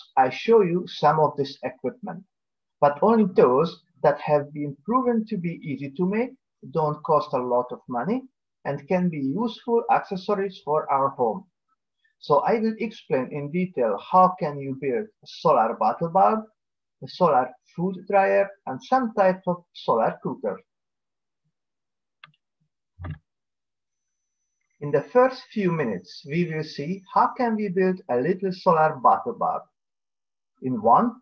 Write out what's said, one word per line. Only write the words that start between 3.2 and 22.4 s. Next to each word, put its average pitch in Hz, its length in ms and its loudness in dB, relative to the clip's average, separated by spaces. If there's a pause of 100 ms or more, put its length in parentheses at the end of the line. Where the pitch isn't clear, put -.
those 151 460 4 (200)
that 143 200 2
have 147 320 0
been 147 280 -8
proven 240 440 0
to 214 100 -6
be 170 260 -6
easy 139 280 -8
to 180 180 -2
make, 226 220 -2 (400)
don't 151 340 -4
cost 147 300 0
a 131 40 -2
lot 123 320 -2
of 117 160 -14
money, 156 360 -4 (420)
and 139 240 -8
can 180 220 0
be 156 100 -6
useful 220 720 -2
accessories 190 720 -4
for 151 260 -2
our 139 200 0
home. 110 340 -2 (800)
So 143 220 2
I 214 140 2
will 220 180 -2
explain 147 540 -4
in 143 180 -8
detail 147 480 -2
how 185 400 4
can 143 220 -6
you 135 200 -8
build 120 260 -2
a - 200 -20
solar 117 480 0
bottle 110 340 -2
bulb, 208 360 2 (580)
a 131 60 -12
solar 135 420 2 (240)
food 185 220 -4 (120)
dryer, 196 400 2 (200)
and 262 120 -8
some 254 340 -2
type 185 340 2
of 175 240 -2
solar - 500 0
cooker. 104 380 -6 (4000)